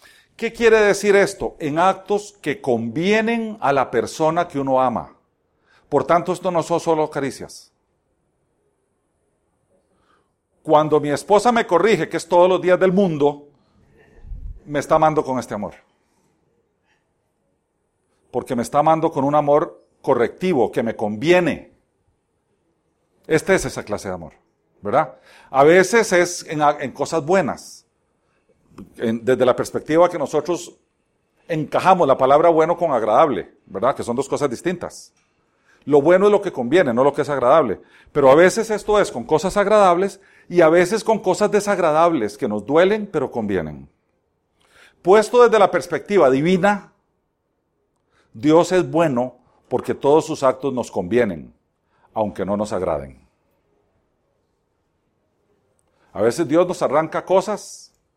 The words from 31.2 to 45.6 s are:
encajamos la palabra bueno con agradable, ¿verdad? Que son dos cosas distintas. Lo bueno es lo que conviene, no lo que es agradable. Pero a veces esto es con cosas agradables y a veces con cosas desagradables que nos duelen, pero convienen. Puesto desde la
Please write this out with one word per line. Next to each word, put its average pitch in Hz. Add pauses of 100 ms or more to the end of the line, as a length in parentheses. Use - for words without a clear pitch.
encajamos 160
la 131
palabra 147
bueno 160
con 170
agradable, 113 (120)
¿verdad? 110
Que -
son 117
dos 131
cosas 139
distintas. - (720)
Lo 143
bueno 180
es 208
lo 202
que 185
conviene, 131
no 123
lo 139
que 151
es 139
agradable. 131 (320)
Pero 139
a 135
veces 185
esto 208
es 185
con 120
cosas 156
agradables 196 (300)
y 175
a 160
veces 180
con 220
cosas 190
desagradables 170
que 123
nos 104
duelen, 190
pero 139
convienen. 80 (1120)
Puesto 214
desde 220
la 185